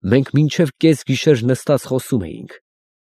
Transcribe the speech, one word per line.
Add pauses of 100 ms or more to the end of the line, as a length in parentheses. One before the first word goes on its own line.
Մենք
մինչև
կես
գիշեր
նստած
խոսում
էինք։ (640)